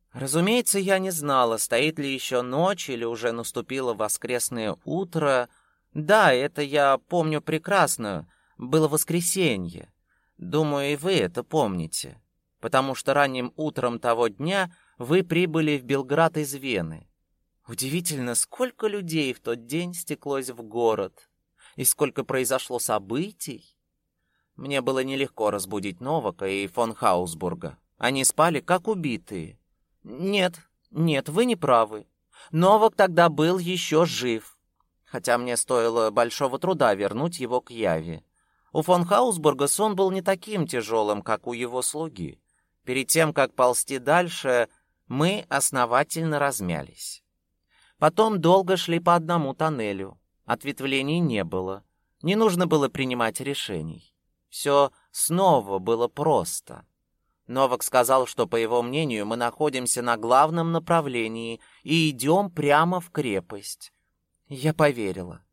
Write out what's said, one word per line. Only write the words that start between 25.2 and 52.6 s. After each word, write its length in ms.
разбудить 500
Новака 460
и 220
фон 260
Хаусбурга. 840
Они 240
спали, 380
как 260
убитые. 720
Нет, 560
нет, 400
вы 160
не 100
правы. 500
Новак 420
тогда 360
был 280
ещё 460
жив, 540
хотя 340
мне 180
стоило 540
большого 480
труда 360
вернуть 460
его 220
к 80
Яве. 520
У 100
фон 240
Хаусбурга 600
сон 300
был 140
не 100
таким 460
тяжёлым, 560
как 240
у 80
его 260
слуги. 580
Перед 220
тем, 260
как 220
ползти 440
дальше, 720
мы 400
основательно 920
размялись. 880
Потом 440
долго 340
шли 240
по 140
одному 400
тоннелю. 640
Ответвлений 760
не 240
было. 380
Не 160
нужно 300